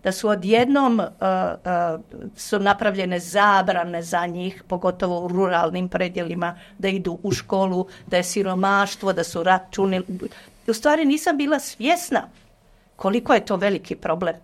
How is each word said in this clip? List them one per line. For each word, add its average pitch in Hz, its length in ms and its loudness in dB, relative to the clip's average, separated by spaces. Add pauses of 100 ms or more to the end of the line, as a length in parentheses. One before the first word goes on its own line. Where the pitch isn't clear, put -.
da 190 80 0
su 208 180 -2
odjednom, 233 680 4
e, 180 40 0
e, 180 920 -2 (380)
su - 240 -4
napravljene 196 600 0
zabrane 180 800 2
za 175 240 -2
njih, 180 400 -8
pogotovo 180 540 -2
u 180 80 -6
ruralnim 180 640 0
predjelima, 175 680 -4 (200)
da 196 100 -2
idu 180 360 -4
u 196 80 -2
školu, 185 560 0 (200)
da 180 100 0
je 180 60 2
siromaštvo, 196 920 0
da 170 100 -2
su 170 200 -6
računi. 185 580 0 (640)
U 233 80 0
stvari 294 320 2
nisam 302 320 2
bila 285 220 0
svjesna - 600 -2 (760)
koliko 240 380 2
je 214 120 4
to 202 100 0
veliki 190 400 -2
problem. 170 480 -2